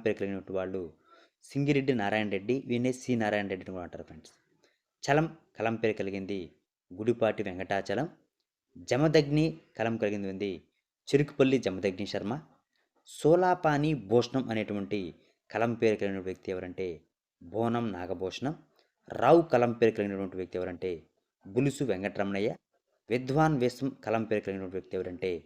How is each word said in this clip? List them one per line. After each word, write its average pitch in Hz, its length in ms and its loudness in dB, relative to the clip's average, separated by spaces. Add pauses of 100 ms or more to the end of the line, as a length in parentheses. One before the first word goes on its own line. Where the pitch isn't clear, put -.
పేరు 107 140 2
కలిగినటువంటి 95 420 -4
వాళ్ళు 92 240 -4 (680)
సింగిరెడ్డి 139 500 2
నారాయణ 104 360 2
రెడ్డి, 101 180 0 (140)
వీనే 120 240 0
సి 127 240 -4
నారాయణ 104 360 0
రెడ్డి 92 140 -6
అని 95 80 -8
కూడా 90 140 -8
అంటారు - 200 -14
ఫ్రెండ్స్. 78 240 -20 (720)
చలం 151 220 4 (300)
కలం 113 260 0
పేరు 110 180 4
కలిగింది 98 400 -4 (500)
గుడిపాటి 110 560 0
వెంకటాచలం. 98 600 -2 (840)
జమదగ్ని 151 560 4 (320)
కలం 113 260 0
కలిగింది 101 300 0
ఉంది 98 180 -4 (580)
చెరుకుపల్లి 139 580 4
జమదగ్ని 95 460 -2
శర్మ. 101 200 -4 (760)
సోలాపాని 160 840 4 (200)
భూషణం 123 400 4
అనేటువంటి 104 500 -2 (500)
కలం 117 240 0
పేరు 110 260 4
కలిగిన 98 280 -2
వ్యక్తి 92 260 -10
ఎవరంటే 92 340 -6 (540)
బోనం 113 440 -2 (100)
నాగభూషణం. 92 580 -6 (540)
రావు 160 340 6 (100)
కలం 120 260 4
పేరు 113 180 6
కలిగినటువంటి 95 440 -4
వ్యక్తి 90 200 -6
ఎవరంటే 90 320 -4 (540)
బులుసు 135 380 0
వెంకటరమణయ్య. 101 640 -2 (580)
విద్వాన్ 135 540 2
వేసం 127 260 0 (160)
కలం 110 200 0
పేరు 104 200 0
కలిగినటువంటి 95 340 -6
వ్యక్తి - 200 -8
ఎవరంటే 90 340 -4 (140)